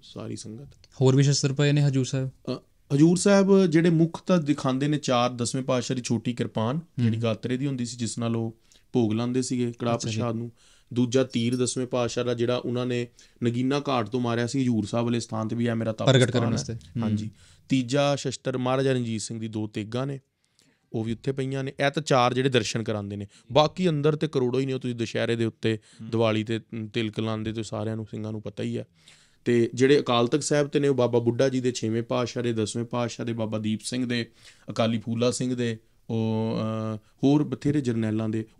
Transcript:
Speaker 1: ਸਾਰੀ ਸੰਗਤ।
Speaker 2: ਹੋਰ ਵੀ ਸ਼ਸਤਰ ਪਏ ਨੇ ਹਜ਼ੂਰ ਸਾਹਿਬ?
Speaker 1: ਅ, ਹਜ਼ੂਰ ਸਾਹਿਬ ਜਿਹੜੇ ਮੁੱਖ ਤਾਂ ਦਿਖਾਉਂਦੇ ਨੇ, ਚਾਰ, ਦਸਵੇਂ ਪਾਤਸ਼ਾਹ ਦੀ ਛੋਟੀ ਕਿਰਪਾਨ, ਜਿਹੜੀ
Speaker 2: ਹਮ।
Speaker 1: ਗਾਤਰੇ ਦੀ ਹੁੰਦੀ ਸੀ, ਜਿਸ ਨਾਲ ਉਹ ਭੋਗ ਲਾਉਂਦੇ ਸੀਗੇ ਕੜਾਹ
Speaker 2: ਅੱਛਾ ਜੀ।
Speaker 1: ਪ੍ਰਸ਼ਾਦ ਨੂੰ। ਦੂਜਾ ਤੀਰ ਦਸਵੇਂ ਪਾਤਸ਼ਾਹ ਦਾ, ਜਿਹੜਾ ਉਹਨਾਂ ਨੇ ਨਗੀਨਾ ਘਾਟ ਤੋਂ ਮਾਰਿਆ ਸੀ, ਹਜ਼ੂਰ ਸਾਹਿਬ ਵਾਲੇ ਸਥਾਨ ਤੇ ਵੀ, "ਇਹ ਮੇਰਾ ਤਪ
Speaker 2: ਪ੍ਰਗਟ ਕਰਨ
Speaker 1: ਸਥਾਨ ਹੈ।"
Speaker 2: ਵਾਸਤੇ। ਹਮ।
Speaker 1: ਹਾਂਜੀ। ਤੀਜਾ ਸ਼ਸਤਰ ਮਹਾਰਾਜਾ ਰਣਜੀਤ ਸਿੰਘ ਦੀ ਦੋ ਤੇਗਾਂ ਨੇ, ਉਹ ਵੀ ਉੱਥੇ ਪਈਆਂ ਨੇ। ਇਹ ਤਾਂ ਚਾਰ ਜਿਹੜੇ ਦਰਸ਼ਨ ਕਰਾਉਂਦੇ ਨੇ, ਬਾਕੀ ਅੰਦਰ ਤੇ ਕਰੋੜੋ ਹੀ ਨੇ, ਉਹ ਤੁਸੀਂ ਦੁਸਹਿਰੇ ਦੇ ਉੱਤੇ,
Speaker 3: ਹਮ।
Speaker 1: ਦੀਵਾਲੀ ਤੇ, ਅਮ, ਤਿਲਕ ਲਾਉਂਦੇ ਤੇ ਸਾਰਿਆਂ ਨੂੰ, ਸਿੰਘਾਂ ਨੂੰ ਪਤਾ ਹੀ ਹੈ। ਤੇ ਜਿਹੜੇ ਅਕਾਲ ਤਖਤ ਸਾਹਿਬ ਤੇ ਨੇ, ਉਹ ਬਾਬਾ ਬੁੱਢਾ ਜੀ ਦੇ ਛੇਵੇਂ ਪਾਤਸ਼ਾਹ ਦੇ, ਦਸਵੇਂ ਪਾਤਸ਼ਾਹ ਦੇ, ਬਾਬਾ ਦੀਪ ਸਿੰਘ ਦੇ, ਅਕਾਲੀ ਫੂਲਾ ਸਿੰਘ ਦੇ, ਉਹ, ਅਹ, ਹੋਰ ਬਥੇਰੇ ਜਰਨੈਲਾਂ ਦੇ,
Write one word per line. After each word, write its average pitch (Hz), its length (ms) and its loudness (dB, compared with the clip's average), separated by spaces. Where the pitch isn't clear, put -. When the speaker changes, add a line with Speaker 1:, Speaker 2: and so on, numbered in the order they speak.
Speaker 1:
ਸਾਰੀ 107 340 -12
ਸੰਗਤ। 110 320 -16
Speaker 2:
ਹੋਰ 131 160 6
ਵੀ 143 60 6
ਸ਼ਸਤਰ 139 300 2
ਪਏ 143 200 2
ਨੇ 147 100 4
ਹਜ਼ੂਰ 135 220 2
ਸਾਹਿਬ? 131 260 -4
Speaker 1:
ਅ, - 100 -6
ਹਜ਼ੂਰ 165 220 8
ਸਾਹਿਬ 196 500 6
ਜਿਹੜੇ 165 240 4
ਮੁੱਖ 165 360 2
ਤਾਂ 185 120 4
ਦਿਖਾਉਂਦੇ 143 500 0
ਨੇ, 147 100 0
ਚਾਰ, 123 320 2
ਦਸਵੇਂ 123 320 -4
ਪਾਤਸ਼ਾਹ 127 340 -2
ਦੀ 123 60 -6
ਛੋਟੀ 120 300 -2
ਕਿਰਪਾਨ, 120 480 -2
ਜਿਹੜੀ 113 180 2
Speaker 2:
ਹਮ। 113 60 -4
Speaker 1:
ਗਾਤਰੇ 117 340 -2
ਦੀ 135 100 -4
ਹੁੰਦੀ 131 180 -2
ਸੀ, 120 120 -10
ਜਿਸ 117 220 -6
ਨਾਲ 117 180 -2
ਉਹ 113 200 -4
ਭੋਗ 113 200 2
ਲਾਉਂਦੇ 123 300 -2
ਸੀਗੇ 123 360 -2
ਕੜਾਹ 117 160 0
Speaker 2:
ਅੱਛਾ 117 160 -4
ਜੀ। 107 60 -4
Speaker 1:
ਪ੍ਰਸ਼ਾਦ 117 200 -2
ਨੂੰ। 117 160 -8
ਦੂਜਾ 123 320 2
ਤੀਰ 123 320 -2
ਦਸਵੇਂ 123 300 -2
ਪਾਤਸ਼ਾਹ 120 380 -2
ਦਾ, 123 100 0
ਜਿਹੜਾ 120 220 0
ਉਹਨਾਂ 123 300 -4
ਨੇ 120 220 -4
ਨਗੀਨਾ 127 440 0
ਘਾਟ 120 200 0
ਤੋਂ 123 120 -2
ਮਾਰਿਆ 120 260 0
ਸੀ, 135 140 -2
ਹਜ਼ੂਰ 120 240 2
ਸਾਹਿਬ 120 220 -2
ਵਾਲੇ 120 140 0
ਸਥਾਨ 110 280 -6
ਤੇ 113 80 -4
ਵੀ, 117 100 0
"ਇਹ 117 80 0
ਮੇਰਾ 113 180 -2
ਤਪ 113 140 -2
Speaker 2:
ਪ੍ਰਗਟ 127 180 6
ਕਰਨ 120 60 -2
Speaker 1:
ਸਥਾਨ 120 140 0
ਹੈ।" 113 60 0
Speaker 2:
ਵਾਸਤੇ। 113 220 -4
ਹਮ। 113 300 -8
Speaker 1:
ਹਾਂਜੀ। 107 280 -2
ਤੀਜਾ 139 480 2
ਸ਼ਸਤਰ 131 420 -6
ਮਹਾਰਾਜਾ 131 340 2
ਰਣਜੀਤ 117 280 -2
ਸਿੰਘ 113 200 -8
ਦੀ 113 80 -6
ਦੋ 107 180 -4
ਤੇਗਾਂ 110 400 -6
ਨੇ, 135 140 -8
ਉਹ 113 120 -2
ਵੀ 113 80 -4
ਉੱਥੇ 135 200 -4
ਪਈਆਂ 135 320 -4
ਨੇ। 135 80 -8
ਇਹ 170 40 4
ਤਾਂ 160 120 -4
ਚਾਰ 123 320 4
ਜਿਹੜੇ 127 140 2
ਦਰਸ਼ਨ 117 340 2
ਕਰਾਉਂਦੇ 104 340 -4
ਨੇ, 101 100 -10
ਬਾਕੀ 151 360 4
ਅੰਦਰ 151 280 2
ਤੇ 156 120 -2
ਕਰੋੜੋ 127 300 0
ਹੀ 135 80 0
ਨੇ, 131 60 -2
ਉਹ 131 60 -2
ਤੁਸੀਂ 123 180 -4
ਦੁਸਹਿਰੇ 117 400 -2
ਦੇ 117 80 0
ਉੱਤੇ, 110 340 0
Speaker 3:
ਹਮ। 110 80 -12
Speaker 1:
ਦੀਵਾਲੀ 110 340 2
ਤੇ, 113 140 -4
ਅਮ, 110 280 -10
ਤਿਲਕ 110 340 -4
ਲਾਉਂਦੇ 110 320 -4
ਤੇ 110 100 -6
ਸਾਰਿਆਂ 110 340 -6
ਨੂੰ, 110 140 -8
ਸਿੰਘਾਂ 110 220 -8
ਨੂੰ 107 100 -10
ਪਤਾ 104 200 -10
ਹੀ 117 160 -4
ਹੈ। 117 80 -10
ਤੇ 117 300 4
ਜਿਹੜੇ 135 260 6
ਅਕਾਲ 120 260 2
ਤਖਤ 143 160 0
ਸਾਹਿਬ 147 260 0
ਤੇ 151 120 0
ਨੇ, 143 80 2
ਉਹ 139 60 4
ਬਾਬਾ 120 240 4
ਬੁੱਢਾ 120 300 2
ਜੀ 131 120 0
ਦੇ 123 120 0
ਛੇਵੇਂ 113 300 -2
ਪਾਤਸ਼ਾਹ 123 400 -4
ਦੇ, 120 100 0
ਦਸਵੇਂ 110 320 -2
ਪਾਤਸ਼ਾਹ 120 420 -6
ਦੇ, 120 60 -4
ਬਾਬਾ 113 260 -4
ਦੀਪ 107 220 -2
ਸਿੰਘ 127 260 -4
ਦੇ, 120 240 -4
ਅਕਾਲੀ 113 280 0
ਫੂਲਾ 113 320 0
ਸਿੰਘ 127 240 -2
ਦੇ, 117 240 -2
ਉਹ, 113 480 -2
ਅਹ, - 20 -8
ਹੋਰ 143 480 2
ਬਥੇਰੇ 139 360 -2
ਜਰਨੈਲਾਂ 113 480 -2
ਦੇ, 110 180 -4